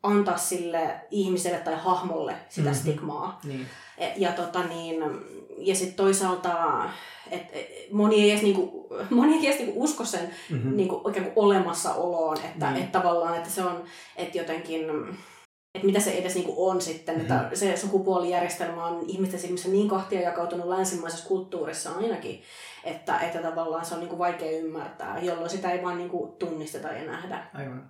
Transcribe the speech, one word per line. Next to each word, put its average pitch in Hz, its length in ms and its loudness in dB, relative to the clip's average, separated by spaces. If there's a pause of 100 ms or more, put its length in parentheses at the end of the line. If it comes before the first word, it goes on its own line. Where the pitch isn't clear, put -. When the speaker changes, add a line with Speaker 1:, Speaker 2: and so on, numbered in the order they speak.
Speaker 1:
antaa 202 340 4
sille 165 580 -2 (160)
ihmiselle 185 480 0
tai 160 180 -2
hahmolle 165 580 0 (140)
sitä 143 200 0
Speaker 2:
Mhm. 135 100 2
Speaker 1:
stigmaa. 151 640 -4
Speaker 2:
Niin. 135 220 -8 (320)
Speaker 1:
E, 175 100 -2 (100)
ja 180 140 2
tota 175 320 -2
niin, 165 320 -4 (640)
ja 190 180 2
sit 185 200 -2
toisaalta, 185 880 2 (480)
et, 175 100 -6 (120)
e, - 120 -8 (260)
moni 214 320 6
ei 208 80 10
edes 208 100 4
niinku, 196 480 2
<laughs> - 200 -6
moni 294 280 8
ei 294 100 4
edes 277 120 2
niinku 233 240 -2
usko 311 220 0
sen 175 240 -4 (200)
Speaker 2:
Mhm. 135 280 0
Speaker 1:
niinku 196 320 2
ikään 190 160 0
kuin 208 200 4
olemassaoloon, 170 920 4
että, 147 340 -2
Speaker 2:
Niin. 135 120 0
Speaker 1:
et - 80 -4
tavallaan, 170 460 2
että 170 120 -6
se 190 140 -2
on, 170 200 -2 (320)
et 175 200 -8
jotenkin, 160 500 -4 (920)
et 190 80 -4
mitä 196 160 6
se 202 120 2
edes 180 240 -2
niinku 180 340 0
on 180 120 2
sitten, 160 400 -4
että 123 120 2
Speaker 2:
Mhm. - 200 2
Speaker 1:
se 190 240 2
sukupuolijärjestelmä 175 1080 0
on 170 220 -2
ihmisten 185 320 -2
silmissä 180 300 -4
niin 202 180 4
kahtia 190 340 0
jakautunut 175 460 -2
länsimaisessa 180 600 -2
kulttuurissa 165 640 -4 (100)
ainakin, - 400 -4 (420)
että, - 360 -2
että 165 200 -2
tavallaan 165 460 -2
se - 80 -6
on 170 60 -6
niinku 170 180 -6
vaikea 170 420 0
ymmärtää, 160 600 -6
jolloin 170 300 -2
sitä 185 220 -2
ei 180 120 0
vaan 175 140 -2
niinku 175 420 -4
tunnisteta 160 480 -6
ja - 240 -8
nähdä. 175 320 -8 (100)
Speaker 2:
Aivan. 131 360 -10